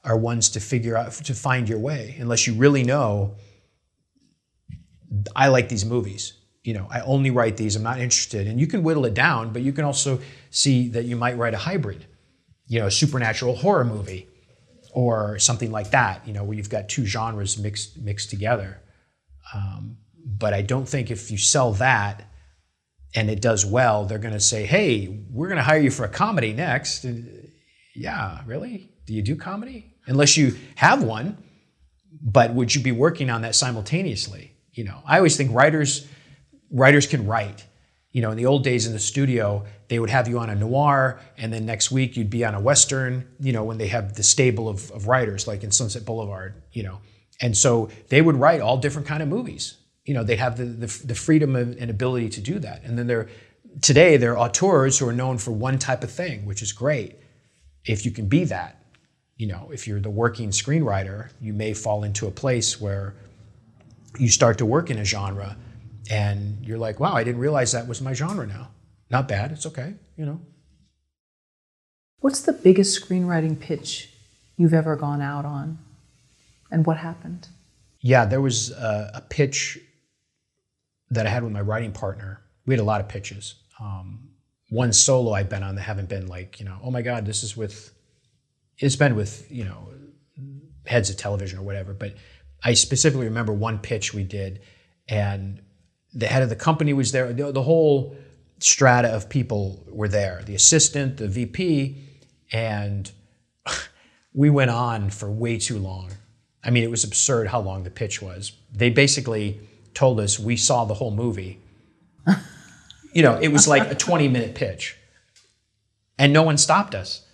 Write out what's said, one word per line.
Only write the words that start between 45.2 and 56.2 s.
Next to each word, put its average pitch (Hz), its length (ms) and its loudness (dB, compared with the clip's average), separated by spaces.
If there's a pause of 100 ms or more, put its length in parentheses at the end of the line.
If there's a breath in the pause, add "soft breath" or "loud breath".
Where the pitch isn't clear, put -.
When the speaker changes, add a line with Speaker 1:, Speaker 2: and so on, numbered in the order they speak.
Speaker 1:
like 101 160 -8
in 104 80 -8
Sunset 110 320 -2
Boulevard, 101 500 -8 (180)
you 113 100 -8
know. 95 180 -12 (400 soft breath)
And 120 160 0
so 117 320 4 (200 loud breath)
they 139 140 6
would 160 140 6
write 147 240 4
all 117 180 0
different 143 300 -4
kind 151 140 -4
of 143 60 -2
movies. - 480 -8 (280)
You 143 100 -4
know, 117 80 -2
they'd 107 160 2
have 120 200 0
the, 123 60 -4
the, 117 220 -8 (200)
the 117 80 -4
freedom 151 420 -2
and, 120 200 -2
and 117 140 -8
ability 120 400 -4
to 107 100 -12
do 151 200 -6
that. - 240 -12
And 117 140 -6
then 120 80 -4
there, 113 220 -2 (520 loud breath)
today, 160 360 8
there 120 200 4
are 117 120 2
auteurs 135 500 2
who 131 100 0
are 117 40 -2
known 127 260 -2
for 104 120 -8
one 127 280 -2
type 131 260 -2
of 110 60 -8
thing, 135 360 -8